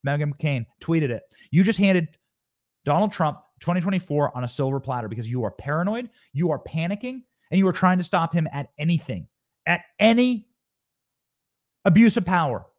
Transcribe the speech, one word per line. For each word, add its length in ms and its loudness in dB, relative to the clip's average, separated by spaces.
Meghan 280 -2
McCain 320 -4
tweeted 280 0
it. 140 -6
"You 120 6
just 160 2
handed 280 2
Donald 260 0
Trump 280 -2
twenty 220 -2
twenty-four 540 -2
on 100 -4
a 20 -6
silver 320 -2
platter 300 -6
because 200 -8
you 140 -4
are 80 -4
paranoid, 580 -4
you 200 -2
are 80 -2
panicking, 640 -6
and 60 2
you 100 4
are 60 0
trying 240 2
to 60 -2
stop 300 -2
him 200 0
at 240 -8
anything, 500 -4
at 160 0
any 480 2
abuse 300 6
of 100 -2
power." 400 -2